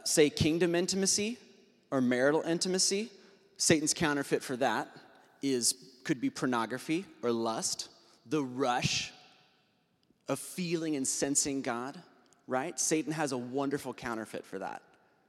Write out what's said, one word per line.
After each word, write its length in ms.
say 260
kingdom 460
intimacy 600
or 100
marital 400
intimacy, 680
Satan's 360
counterfeit 500
for 140
that 320
is, 340
could 180
be 80
pornography 760
or 100
lust, 580
the 180
rush 680
of 120
feeling 560
and 120
sensing 540
God, 400
right? 320
Satan 320
has 220
a 40
wonderful 560
counterfeit 520
for 140
that. 220